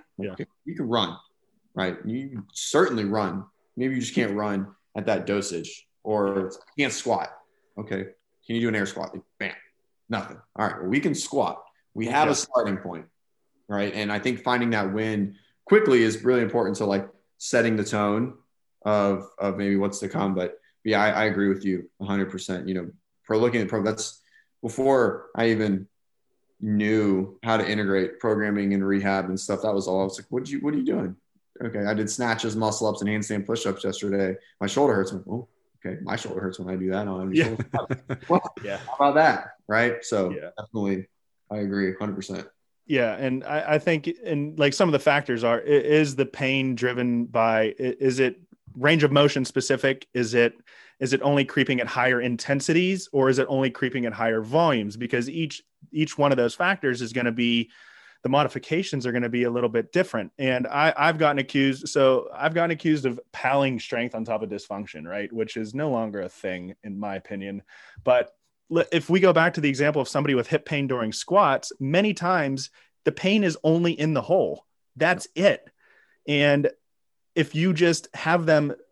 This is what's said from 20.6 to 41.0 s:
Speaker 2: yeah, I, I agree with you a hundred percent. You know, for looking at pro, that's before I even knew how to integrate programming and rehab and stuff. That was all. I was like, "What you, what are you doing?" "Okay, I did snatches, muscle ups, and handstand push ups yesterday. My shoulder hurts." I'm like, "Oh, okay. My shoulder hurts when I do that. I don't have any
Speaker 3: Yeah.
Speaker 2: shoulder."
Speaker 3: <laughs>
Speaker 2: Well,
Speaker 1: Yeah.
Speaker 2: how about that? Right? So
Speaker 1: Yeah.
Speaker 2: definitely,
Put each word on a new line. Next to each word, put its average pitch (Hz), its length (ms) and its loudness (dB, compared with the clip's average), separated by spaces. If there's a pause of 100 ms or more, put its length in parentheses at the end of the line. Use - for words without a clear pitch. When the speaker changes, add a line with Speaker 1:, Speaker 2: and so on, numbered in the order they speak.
Speaker 2:
yeah, 104 180 2
I, 107 80 4
I 107 160 0
agree 101 240 0
with 98 160 -2
you 92 240 -4 (100)
a 98 60 -8
hundred 98 240 -2
percent. 92 380 -8
You 95 80 -4
know, 87 160 -8 (320)
for 110 140 0
looking 120 240 2
at 95 80 -4
pro, 107 120 -2
that's 107 400 -4 (400)
before 127 760 2
I 117 140 2
even 104 380 0 (720)
knew 104 840 0
how 113 140 2
to 98 120 0
integrate 98 500 0
programming 104 540 0
and 98 120 0
rehab 98 400 0
and 92 140 -4
stuff. 98 240 -4
That 107 100 0
was 95 140 -2
all. 95 140 0
I - 20 0
was 95 160 -4
like, - 100 -20
"What 127 200 -6
you, 139 100 -6
what 147 140 -2
are 151 40 -2
you - 80 -2
doing?" 95 300 -4 (480)
"Okay, 101 220 -4
I 107 80 0
did 104 160 -2
snatches, 113 460 -2
muscle 110 320 0
ups, 104 140 -2
and 101 80 -2
handstand 104 360 -4
push 113 200 -4
ups 98 180 -4
yesterday. 98 540 -2 (220)
My 98 80 -2
shoulder 135 260 2
hurts." 98 180 0
I'm 98 80 -8
like, - 80 -14
"Oh, 120 200 -8 (380)
okay. 92 160 -8
My 95 140 -6
shoulder - 260 -8
hurts 92 180 -6
when 92 140 -8
I 92 40 -6
do 92 140 -4
that. 98 100 -2
I 104 40 -6
don't 95 140 -6
have 95 100 -6
any 95 100 0
Speaker 3:
Yeah. 139 60 2
Speaker 2:
shoulder." - 800 -6
Speaker 3:
<laughs> - 60 -18
Speaker 2:
Well, - 240 0 (100)
Speaker 1:
Yeah. 98 140 -8
Speaker 2:
how - 180 -10
about 143 200 4
that? 151 320 4 (200)
Right? 117 360 0
So 95 280 0
Speaker 1:
Yeah. 76 260 -10
Speaker 2:
definitely, 98 500 -4 (420)